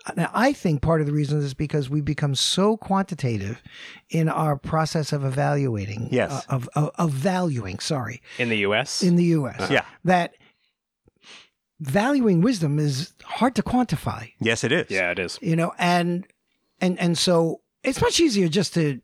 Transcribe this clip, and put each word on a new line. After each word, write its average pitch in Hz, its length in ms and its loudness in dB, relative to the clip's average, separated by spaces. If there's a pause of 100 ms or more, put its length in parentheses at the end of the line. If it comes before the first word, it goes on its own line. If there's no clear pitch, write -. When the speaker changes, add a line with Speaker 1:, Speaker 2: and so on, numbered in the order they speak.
(160)
Speaker 1:
Now, 165 180 0
I 262 200 2
think 156 280 -2
part 160 200 2
of 143 60 -2
the 147 40 -2
reason 147 280 0
is 143 140 -4
because 147 360 -4
we 147 100 -2
become 143 340 -2
so 208 440 2
quantitative 120 840 -2 (480)
in 160 200 0
our 156 260 0
process 156 560 -2
of 139 140 -2
evaluating, 131 840 -2
Speaker 2:
Yes. 120 220 2
Speaker 1:
uh, 135 240 -4
of, 120 200 -4
of, 151 200 0
of 170 160 0
valuing, 135 680 -2
sorry. 120 420 -4 (160)
Speaker 3:
In 123 100 0
the 110 120 0
U 101 140 2
S? 127 300 -2
Speaker 1:
In 175 140 6
the 175 80 4
U 156 240 2
S. 113 100 -10
Speaker 3:
Uh-huh. 107 140 0
Speaker 2:
Yeah. 123 120 2 (200)
Speaker 1:
That 175 300 2 (1400)
valuing 202 600 2
wisdom 160 380 2
is 147 340 -2 (100)
hard - 320 0
to - 80 0
quantify. - 760 -2
Speaker 2:
Yes, 113 240 0
it 113 80 2
is. - 180 0
Speaker 3:
Yeah, 92 220 0
it 90 80 -4
is. 87 220 -6
Speaker 1:
You 165 140 0
know, 165 220 -2
and, 175 480 0 (560)
and, 180 180 0
and 170 180 2
so 165 440 2 (220)
it's - 180 -2
much 453 180 2
easier 202 280 4
just 165 260 0
to 147 300 0